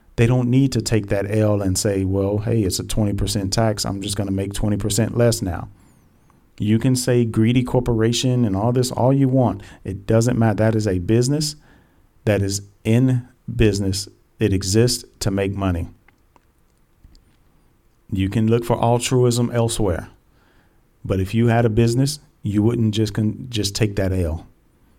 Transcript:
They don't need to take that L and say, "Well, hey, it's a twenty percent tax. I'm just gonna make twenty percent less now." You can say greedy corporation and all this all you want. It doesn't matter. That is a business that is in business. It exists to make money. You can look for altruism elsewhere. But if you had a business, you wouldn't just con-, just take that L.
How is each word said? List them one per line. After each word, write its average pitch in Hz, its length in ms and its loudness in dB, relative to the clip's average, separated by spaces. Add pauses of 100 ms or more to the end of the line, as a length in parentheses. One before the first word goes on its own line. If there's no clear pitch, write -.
(180)
They 117 100 2
don't 123 220 2
need 131 240 4
to 117 80 0
take 104 260 -2
that 101 260 -4
L 107 280 2
and 95 160 0
say, 98 260 0
"Well, 98 360 0
hey, 113 240 0
it's 92 160 -2
a 107 40 -6
twenty 104 300 -2
percent 98 400 -4
tax. 110 320 -2
I'm 98 160 -6
just 101 160 -6
gonna 101 140 -4
make 98 220 -4
twenty 104 240 -2
percent 107 400 -2
less 120 240 2
now." - 280 -6 (920)
You 107 180 2
can 131 180 2
say 123 300 2
greedy 113 380 2
corporation 123 840 0
and 95 100 0
all 107 160 0
this 123 200 0
all 127 220 2
you 135 140 4
want. 123 360 2 (200)
It 98 220 -10
doesn't 113 320 2
matter. 113 180 2
That 110 200 2
is 107 120 0
a 95 120 0
business 127 560 0 (680)
that 101 160 2
is 98 200 -4 (220)
in 123 440 2 (260)
business. 101 540 0 (320)
It 101 140 2
exists 101 520 0 (140)
to 101 120 -2
make 98 220 0
money. 90 340 -2 (2250)
You 95 160 -2
can 110 200 0
look 117 180 2
for 117 120 0
altruism 120 760 2
elsewhere. 110 580 -2 (960)
But 98 160 -2
if 92 120 -6
you 117 140 2
had 117 180 2
a 117 40 4
business, 117 500 0 (240)
you 104 180 0
wouldn't 113 320 2
just 104 200 -2
con-, 107 360 -4
just 101 240 -6
take 101 220 -2
that 95 160 -2
L. 82 340 -4 (540)